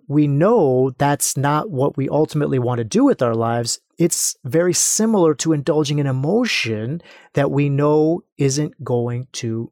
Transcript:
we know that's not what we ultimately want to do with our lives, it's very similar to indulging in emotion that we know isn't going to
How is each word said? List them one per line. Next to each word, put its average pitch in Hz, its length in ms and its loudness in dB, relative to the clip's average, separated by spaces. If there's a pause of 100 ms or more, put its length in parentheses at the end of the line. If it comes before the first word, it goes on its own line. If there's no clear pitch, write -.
we 147 180 2
know 143 720 2
that's 143 380 0
not 143 340 0
what 139 260 -2
we 135 120 -2
ultimately 147 500 0
want 120 200 -2
to 117 60 -4
do 214 200 0
with 247 180 2
our 117 120 2
lives, 117 460 -2 (180)
it's - 460 -2
very 165 300 0
similar 202 600 2
to 160 180 -2
indulging 147 460 0
in 143 80 0
emotion 135 920 -2 (340)
that 143 160 0
we 143 180 2
know 151 540 2 (160)
isn't 147 440 -2
going 120 500 -4
to 113 400 -6